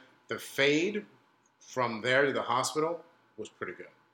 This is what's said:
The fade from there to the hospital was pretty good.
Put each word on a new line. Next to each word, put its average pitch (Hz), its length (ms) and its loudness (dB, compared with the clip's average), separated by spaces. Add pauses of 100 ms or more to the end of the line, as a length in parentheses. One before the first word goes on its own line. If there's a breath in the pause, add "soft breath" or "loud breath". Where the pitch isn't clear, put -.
(260)
The 107 140 -6
fade 160 680 2 (540)
from 117 400 -4
there 127 260 4
to 135 60 2
the 113 100 0
hospital 151 640 0 (320)
was 107 120 -10
pretty - 260 -10
good. - 120 -16 (280)